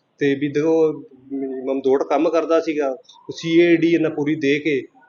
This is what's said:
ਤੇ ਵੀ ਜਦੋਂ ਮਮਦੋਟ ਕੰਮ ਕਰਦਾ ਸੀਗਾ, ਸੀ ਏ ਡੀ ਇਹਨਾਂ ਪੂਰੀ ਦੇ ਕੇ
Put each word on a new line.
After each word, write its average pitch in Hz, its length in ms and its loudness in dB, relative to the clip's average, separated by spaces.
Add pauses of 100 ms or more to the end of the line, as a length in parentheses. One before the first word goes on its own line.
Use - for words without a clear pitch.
(180)
ਤੇ 139 160 2
ਵੀ 139 140 -4
ਜਦੋਂ 156 440 2 (760)
ਮਮਦੋਟ 135 360 0
ਕੰਮ 151 260 0
ਕਰਦਾ 160 320 0
ਸੀਗਾ, 147 360 -2 (340)
ਸੀ 165 300 0
ਏ 170 160 6
ਡੀ 165 180 2
ਇਹਨਾਂ 160 160 0
ਪੂਰੀ 151 240 -2
ਦੇ 139 240 0
ਕੇ 143 240 -2 (260)